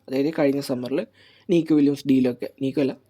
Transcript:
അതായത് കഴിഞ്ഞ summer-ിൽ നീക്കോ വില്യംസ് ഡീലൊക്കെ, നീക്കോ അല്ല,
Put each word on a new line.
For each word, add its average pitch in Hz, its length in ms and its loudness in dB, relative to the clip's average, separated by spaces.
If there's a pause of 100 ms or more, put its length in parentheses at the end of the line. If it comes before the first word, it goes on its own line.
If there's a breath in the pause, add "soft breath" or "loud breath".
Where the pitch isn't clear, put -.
അതായത് 139 280 -2
കഴിഞ്ഞ 143 280 0
summer-ിൽ 127 380 -6 (500 soft breath)
നീക്കോ 160 260 2
വില്യംസ് 143 320 2
ഡീലൊക്കെ, 127 400 2 (140)
നീക്കോ 135 200 -2
അല്ല, 131 120 0 (160)